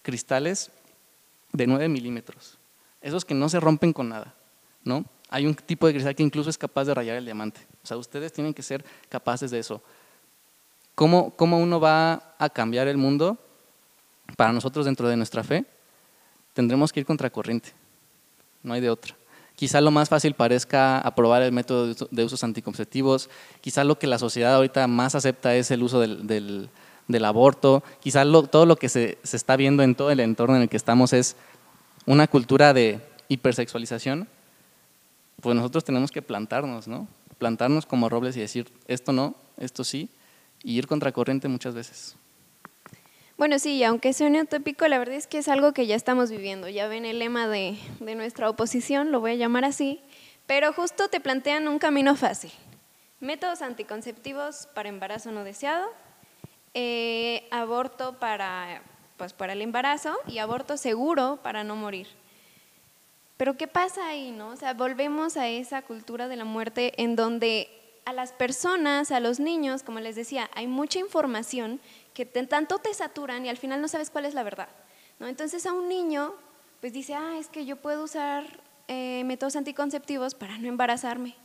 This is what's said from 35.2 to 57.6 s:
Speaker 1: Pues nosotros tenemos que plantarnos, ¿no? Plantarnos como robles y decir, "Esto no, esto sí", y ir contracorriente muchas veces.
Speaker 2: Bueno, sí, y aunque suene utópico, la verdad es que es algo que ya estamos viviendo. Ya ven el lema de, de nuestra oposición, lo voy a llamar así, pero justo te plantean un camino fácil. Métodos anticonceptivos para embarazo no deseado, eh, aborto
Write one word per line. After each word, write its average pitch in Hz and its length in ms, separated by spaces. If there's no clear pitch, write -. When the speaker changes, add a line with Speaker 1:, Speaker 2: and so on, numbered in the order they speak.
Speaker 1:
Pues 120 140
nosotros 123 280
tenemos 135 280
que 143 100
plantarnos, 117 640
¿no? 127 200
Plantarnos 123 480
como 120 240
robles 123 280
y - 20
decir, 117 320
"Esto - 240
no, 135 240
esto 127 260
sí", 143 260
y 117 140
ir 135 100
contracorriente 135 600
muchas 127 260
veces. - 400
Speaker 2:
Bueno, 294 220
sí, 285 200
y 247 60
aunque 233 300
suene 302 300
utópico, 294 440
la 269 120
verdad 247 160
es 294 100
que 302 140
es 294 80
algo 285 260
que 247 140
ya 208 80
estamos 247 340
viviendo. 196 400
Ya 202 180
ven 226 160
el 226 140
lema 233 300
de, 202 300
de 226 140
nuestra 226 340
oposición, 254 640
lo 247 100
voy 226 100
a 240 40
llamar 240 300
así, 277 340
pero 285 260
justo 349 380
te 349 100
plantean 285 480
un 294 120
camino 285 360
fácil. 196 360
Métodos 320 440
anticonceptivos 240 1120
para 208 120
embarazo 202 440
no 208 120
deseado, 285 440
eh, 233 720
aborto 254 720